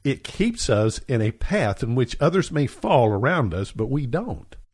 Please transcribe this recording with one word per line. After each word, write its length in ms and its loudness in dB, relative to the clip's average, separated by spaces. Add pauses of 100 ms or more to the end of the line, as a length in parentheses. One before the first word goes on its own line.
it 200 -2
keeps 460 -2
us 280 2 (100)
in 140 0
a 100 2
path 520 -2
in 120 -2
which 240 0
others 320 2
may 160 0
fall 400 4
around 460 2
us, 180 -4
but 140 -4
we 200 -2
don't. 520 -6 (160)